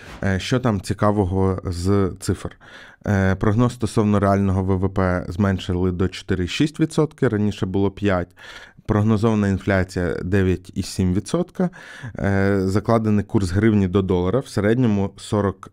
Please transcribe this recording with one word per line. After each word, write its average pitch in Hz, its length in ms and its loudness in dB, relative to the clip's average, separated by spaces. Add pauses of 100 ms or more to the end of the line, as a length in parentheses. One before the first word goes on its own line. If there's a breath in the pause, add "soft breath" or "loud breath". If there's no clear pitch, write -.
(220 loud breath)
Е, 95 180 0
що 127 200 -2
там 110 200 0
цікавого 95 840 0
з 92 560 0
цифр? - 360 -6 (500 loud breath)
Е, 95 280 2
прогноз 110 380 2
стосовно 104 480 0
реального 98 440 2
В 95 140 0
В 95 160 -2
П 90 340 -2
зменшили 92 640 0
до 90 160 0
чотири 92 360 -4
і 87 40 -4
шість 151 320 -2
відсотки, 151 480 0
раніше 104 380 -2
було 98 240 0
п'ять. 95 460 -2 (500 loud breath)
Прогнозована 107 600 2
інфляція 92 760 0
дев'ять 92 520 0
і - 80 -4
сім 92 320 -2
відсотка. 175 560 -2 (480 loud breath)
Е, 98 460 2
закладений 104 600 0
курс 98 260 -2
гривні 104 380 2
до 95 140 2
долара 92 380 0
в - 80 -10
середньому 104 680 0
сорок - 560 -4